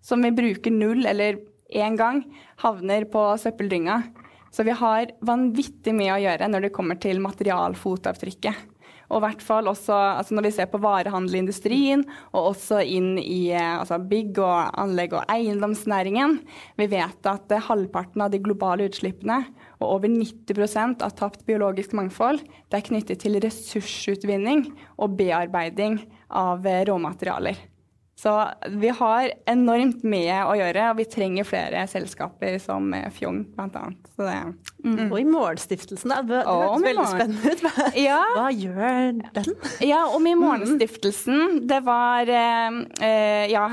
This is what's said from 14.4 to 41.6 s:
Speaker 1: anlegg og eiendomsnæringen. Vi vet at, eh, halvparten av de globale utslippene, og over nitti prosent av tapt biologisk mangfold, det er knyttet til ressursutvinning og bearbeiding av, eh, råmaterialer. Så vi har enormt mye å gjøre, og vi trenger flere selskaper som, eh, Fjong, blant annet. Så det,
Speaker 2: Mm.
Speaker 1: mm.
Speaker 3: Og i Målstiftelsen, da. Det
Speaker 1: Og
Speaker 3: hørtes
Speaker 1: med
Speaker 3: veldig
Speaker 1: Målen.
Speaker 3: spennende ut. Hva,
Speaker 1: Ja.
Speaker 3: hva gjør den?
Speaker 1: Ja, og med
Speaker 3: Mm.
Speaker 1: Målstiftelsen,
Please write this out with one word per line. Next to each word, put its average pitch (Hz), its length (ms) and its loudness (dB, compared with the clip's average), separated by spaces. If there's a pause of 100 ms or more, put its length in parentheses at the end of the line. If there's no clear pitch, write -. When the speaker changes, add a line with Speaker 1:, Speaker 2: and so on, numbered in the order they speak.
Speaker 1:
anlegg 180 340 0
og - 160 -2
eiendomsnæringen. 214 1120 0 (400)
Vi 208 80 2
vet 190 400 -2
at, 196 260 -2
eh, 208 80 2
halvparten 196 640 -2
av 202 80 0
de 202 80 -2
globale 196 500 0
utslippene, 196 560 -4 (360)
og - 160 -2
over 196 120 2
nitti 226 460 0
prosent 214 480 0
av 202 120 -4
tapt - 300 -6
biologisk 196 480 0
mangfold, 220 480 0 (300)
det 202 80 0
er 214 100 -8
knyttet 214 300 -4
til 208 200 0
ressursutvinning 202 1300 -2 (260)
og 202 200 -2
bearbeiding 180 840 0 (300)
av, 185 360 -2
eh, 190 180 2
råmaterialer. 185 720 -2 (580)
Så - 160 0 (480)
vi 214 100 2
har 240 420 2 (180)
enormt 240 560 4
mye 190 420 2
å - 80 2
gjøre, 196 360 2
og 226 80 0
vi 226 80 2
trenger 196 380 -2
flere 185 440 -4
selskaper - 720 -6
som, - 340 -4
eh, 190 160 -6
Fjong, 202 360 -6 (100)
blant 190 180 -8
annet. - 220 -10 (200)
Så - 20 -20
det, 190 360 -4 (300)
Speaker 2:
Mm. 226 140 0
Speaker 1:
mm. 214 140 -2
Speaker 3:
Og 196 60 0
i 254 60 0
Målstiftelsen, 202 840 -2
da. 254 140 0
Det 247 240 0
Speaker 1:
Og 175 160 2
Speaker 3:
hørtes 208 200 2
Speaker 1:
med 453 120 2
Speaker 3:
veldig 359 100 2
Speaker 1:
Målen. 190 140 -2
Speaker 3:
spennende 220 340 2
ut. 349 80 -4
Hva, 294 360 0
Speaker 1:
Ja. 277 280 4 (120)
Speaker 3:
hva 269 160 2
gjør 233 800 -2
den? 294 220 -2 (340)
Speaker 1:
Ja, 320 180 4
og 311 160 2
med 339 140 4
Speaker 3:
Mm. 339 60 6
Speaker 1:
Målstiftelsen, 254 1200 2